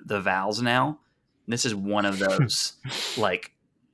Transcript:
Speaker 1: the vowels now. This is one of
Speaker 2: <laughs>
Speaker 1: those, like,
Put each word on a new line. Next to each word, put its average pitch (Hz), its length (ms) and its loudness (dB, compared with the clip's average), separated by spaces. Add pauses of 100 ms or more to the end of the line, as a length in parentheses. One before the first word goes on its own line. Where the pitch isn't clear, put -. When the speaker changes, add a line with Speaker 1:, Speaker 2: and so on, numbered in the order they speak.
Speaker 1:
the 107 140 -2
vowels 98 420 0
now. 127 380 2 (480)
This 117 180 -2
is 117 100 0
one 101 300 0
of 98 140 0
Speaker 2:
<laughs> 98 80 0
Speaker 1:
those, 107 460 0 (440)
like, 95 360 -2 (400)